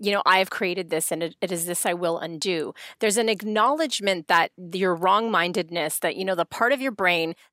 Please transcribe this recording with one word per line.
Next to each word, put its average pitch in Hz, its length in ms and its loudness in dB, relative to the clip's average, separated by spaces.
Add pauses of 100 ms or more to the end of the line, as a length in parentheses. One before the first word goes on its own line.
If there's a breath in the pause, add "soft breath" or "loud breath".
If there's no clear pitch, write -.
you 202 100 -2
know, 202 160 0
"I 185 140 6
have 190 100 0
created 180 400 -4
this, 160 220 0
and 160 100 -4
it, 170 180 -6
it 185 120 -2
is 170 140 -4
this 175 200 -4
I 180 80 0
will 175 240 -2
undo." 165 560 -4 (240 loud breath)
There's 208 200 2
an 226 100 2
acknowledgement 214 1000 0
that 170 240 4 (220)
your 185 240 0
wrong-mindedness, 175 1040 0
that, 170 160 -2
you 190 80 -4
know, 190 100 -2
the 170 100 2
part 240 280 0
of 269 80 -2
your 269 100 -2
brain 175 440 0 (180 soft breath)